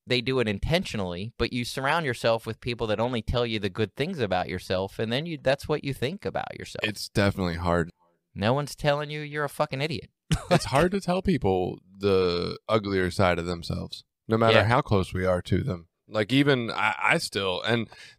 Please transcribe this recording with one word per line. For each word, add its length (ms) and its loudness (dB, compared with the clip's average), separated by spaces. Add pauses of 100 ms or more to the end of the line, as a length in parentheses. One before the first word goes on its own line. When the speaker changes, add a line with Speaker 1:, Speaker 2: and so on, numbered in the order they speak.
Speaker 1:
they 140 0
do 180 0
it 80 2
intentionally, 880 -2
but 160 0
you 120 -2
surround 400 0
yourself 400 0
with 160 -8
people 260 -4
that 120 0
only 220 0
tell 240 0
you 140 -2
the 100 -2
good 260 -2
things 240 -4
about 300 0
yourself. 500 -4
And 120 -2
then 140 -2
you, 160 -6
that's 260 0
what 160 -2
you 100 -4
think 320 -6
about 320 -6
yourself. 260 -8
Speaker 2:
It's 260 -6
definitely 460 0
hard. 360 2 (420)
Speaker 1:
No 200 0
one's 220 -4
telling 340 0
you 120 -8
you're 240 -6
a 40 -6
fucking 320 -2
idiot. 280 -4 (220)
<laughs> 200 0
Speaker 2:
It's 140 4
hard 260 4
to 100 -2
tell 200 -2
people 580 2 (180)
the 600 2 (100)
uglier 440 2
side 280 4
of 60 -4
themselves, 580 -6 (240)
no 100 2
matter 220 6
Speaker 1:
Yeah. 60 4
Speaker 2:
how 160 4
close 320 0
we 120 -2
are 180 2
to 200 0
them. 240 -6 (200)
Like, 240 -2
even 400 4
I, 300 0
I 160 4
still, 460 -2
and 240 0 (320)